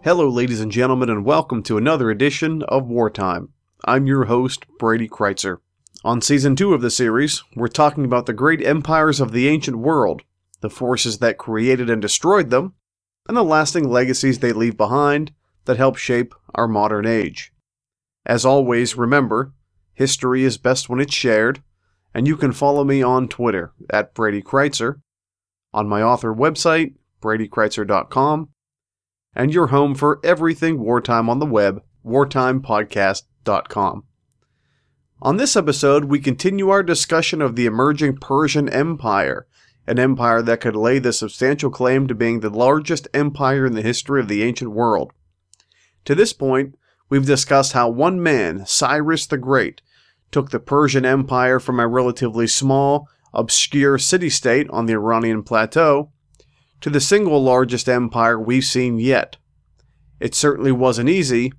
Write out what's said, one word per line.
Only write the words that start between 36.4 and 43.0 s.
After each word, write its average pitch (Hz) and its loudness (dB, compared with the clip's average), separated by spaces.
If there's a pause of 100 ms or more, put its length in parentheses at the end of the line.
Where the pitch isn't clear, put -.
our 196 2
discussion 165 -2
of 120 -2
the 120 0
emerging 139 0
Persian 143 0
Empire, 113 -2 (400)
an 127 -2
empire 120 2
that 117 0
could 113 -2
lay 117 2
the 123 0
substantial 135 -2
claim 131 0
to 123 -4
being 117 -2
the 107 -4
largest 143 0